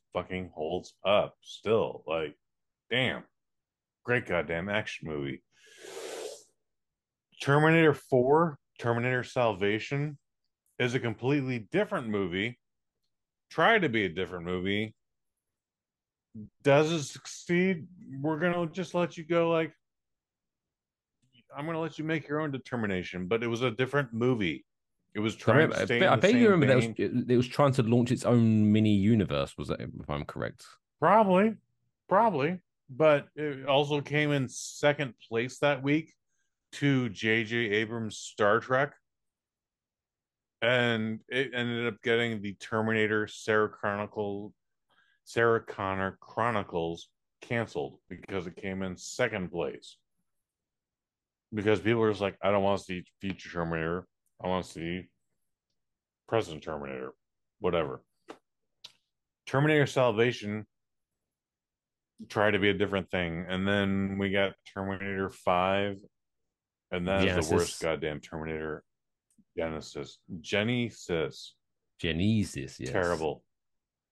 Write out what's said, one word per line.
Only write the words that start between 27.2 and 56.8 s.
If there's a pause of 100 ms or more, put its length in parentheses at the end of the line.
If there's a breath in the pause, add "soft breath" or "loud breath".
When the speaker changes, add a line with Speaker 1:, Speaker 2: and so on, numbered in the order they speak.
Speaker 2:
it,
it
was
trying
to
launch
its
own
mini
universe,
was
that,
if
I'm
correct? (360)
Speaker 1:
Probably, (520)
probably, (300)
but
it
also
came
in
second (100)
place
that
week, (600)
to
J
J
Abrams'
Star
Trek. (1700)
And (100)
it
ended
up
getting
the
Terminator
Sarah
Chronicle, (720)
Sarah
Connor
Chronicles (320)
canceled (100)
because
it
came
in
second
place. (1600)
Because
people
were
just
like,
"I
don't
wanna
see (180)
future
Terminator. (360)
I
wanna
see (1200)
present
Terminator," (460)